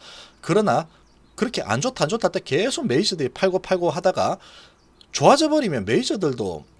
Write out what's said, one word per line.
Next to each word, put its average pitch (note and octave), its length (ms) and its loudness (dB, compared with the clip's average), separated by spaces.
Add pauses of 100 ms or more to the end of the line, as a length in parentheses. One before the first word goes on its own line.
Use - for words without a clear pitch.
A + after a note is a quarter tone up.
(400)
그러나 D#3+ 480 0 (460)
그렇게 - 280 -4
안 A2 180 -2
좋다, G#3+ 240 -2
안 D3 40 2
좋다 G#3 200 0
할 - 40 -10
때 - 120 -4
계속 A#3+ 420 -2
메이저들이 D#3 440 0
팔고 F#3 300 -2
팔고 F3 300 0
하다가 E3+ 480 0 (720)
좋아져 C#4 360 6
버리면 A3 360 0
메이저들도 A#2+ 800 -2 (160)